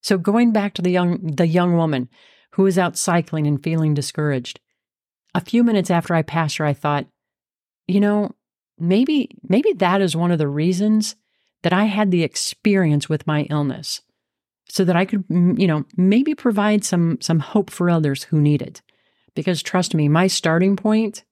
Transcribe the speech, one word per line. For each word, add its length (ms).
So 160
going 340
back 220
to 80
the 80
young, 280
the 280
young 300
woman 320
who 80
was 160
out 180
cycling 500
and 160
feeling 320
discouraged, 640
a 60
few 220
minutes 280
after 240
I 80
passed 340
her, 80
I 80
thought, 340
"You 140
know, 340
maybe, 520
maybe 280
that 260
is 160
one 160
of 60
the 100
reasons 680
that 100
I 120
had 260
the 140
experience 840
with 180
my 240
illness, 500
so 160
that 120
I 80
could, 260
m-, 280
you 80
know, 180
maybe 380
provide 500
some, 360
some 180
hope 320
for 200
others 340
who 160
need 220
it." 200
Because 280
trust 320
me, 140
my 180
starting 500
point 560